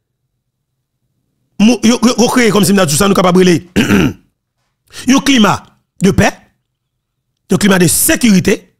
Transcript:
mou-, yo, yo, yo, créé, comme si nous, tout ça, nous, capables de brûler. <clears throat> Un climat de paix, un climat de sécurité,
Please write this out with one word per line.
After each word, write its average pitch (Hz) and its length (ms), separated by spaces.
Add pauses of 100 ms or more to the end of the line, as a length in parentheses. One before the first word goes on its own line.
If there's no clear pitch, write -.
(1600)
mou-, 240 240
yo, 226 220
yo, 240 140
yo, 233 100
créé, 240 220
comme 196 140
si 185 100
nous, 190 100
tout 147 60
ça, 151 180
nous, 196 60
capables 185 240
de 185 60
brûler. 180 300
<clears throat> 156 400 (960)
Un 262 120
climat 214 440 (380)
de 185 100
paix, 190 180 (1200)
un 190 60
climat 190 240
de 180 80
sécurité, 226 920